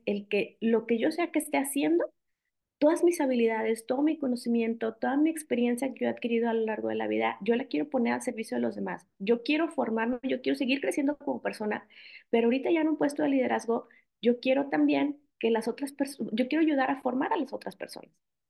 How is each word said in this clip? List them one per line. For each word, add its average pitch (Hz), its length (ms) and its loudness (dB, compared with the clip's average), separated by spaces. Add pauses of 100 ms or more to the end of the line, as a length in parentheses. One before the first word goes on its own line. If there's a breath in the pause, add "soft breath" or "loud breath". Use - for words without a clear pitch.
el 202 220 -4
que - 340 -2
lo 226 260 2
que 233 100 2
yo 262 140 0
sea 330 200 -2
que 311 80 0
esté 294 180 -2
haciendo, 302 480 0 (760)
todas 320 240 4
mis 349 180 4
habilidades, 226 640 0
todo 254 160 -2
mi 311 160 2
conocimiento, 233 800 -2
toda 254 220 0
mi 302 120 4
experiencia 240 640 -2
que 240 120 -4
yo - 20 2
he 233 40 0
adquirido 233 380 0
a 226 40 0
lo 226 120 0
largo 220 240 -2
de - 60 -2
la 220 120 -2
vida, 220 340 0
yo 220 140 2
la 262 100 -2
quiero 294 240 -4
poner 240 240 0
al 247 80 -2
servicio 226 360 -6
de 247 40 -2
los 226 140 -2
demás. 190 300 -6 (140)
Yo 233 240 0
quiero 311 260 0
formarme, 240 540 -2
yo 254 180 -2
quiero 269 160 0
seguir 269 240 0
creciendo 285 360 -2
como 254 240 -6
persona, 208 460 -4 (420 soft breath)
pero 233 180 4
ahorita 269 240 2
ya 330 100 4
en 311 80 2
un 302 80 0
puesto 294 260 0
de 294 60 2
liderazgo, 233 580 0 (340 soft breath)
yo 240 180 4
quiero 269 300 0
también 294 500 2 (200)
que 226 120 2
las 226 160 0
otras 269 280 -6
perso-, 277 360 -4
yo 240 160 0
quiero 311 160 2
ayudar 277 260 2
a 277 120 0
formar 254 320 0
a - 40 0
las 294 160 -4
otras - 220 -8
personas, - 360 -14 (380)